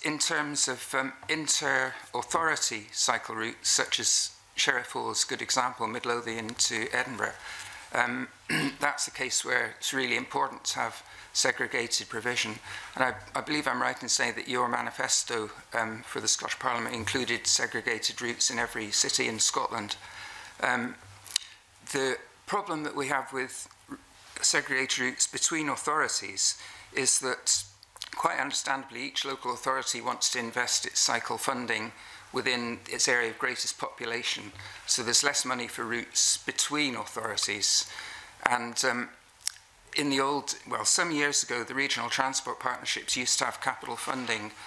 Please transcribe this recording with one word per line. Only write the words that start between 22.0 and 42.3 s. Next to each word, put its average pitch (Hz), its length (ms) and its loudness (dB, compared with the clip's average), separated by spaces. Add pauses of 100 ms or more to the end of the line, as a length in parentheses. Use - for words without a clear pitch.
problem 180 380 -2
that 147 120 -2
we 139 120 0
have 135 260 0
with 131 340 -4 (720)
segregated 135 580 2
routes 127 280 2
between 151 420 0
authorities 117 880 0 (360)
is 127 260 4
that, - 440 0 (520)
quite - 240 2
understandably, 135 640 -2
each 135 200 -2
local 127 300 -2
authority 127 480 -2
wants 123 300 0
to 127 80 0
invest 117 460 0
its - 140 -2
cycle 117 380 2
funding 117 540 0 (420)
within 120 460 0 (100)
its 123 180 2
area 120 220 4
of 110 80 -8
greatest - 400 -2
population. 117 760 -4 (340)
So - 180 4
there's 120 200 4
less 143 220 4
money 123 220 -2
for - 160 -6
routes - 540 2
between 143 580 0
authorities. 104 920 0 (560)
And, 117 400 2
um, 120 240 2 (840)
in 147 140 2
the 139 120 6
old, 139 340 2 (140)
well, 110 160 0
some 175 260 4
years 147 320 4
ago, 120 200 -2
the 117 100 -6
regional 123 360 0
transport 135 500 0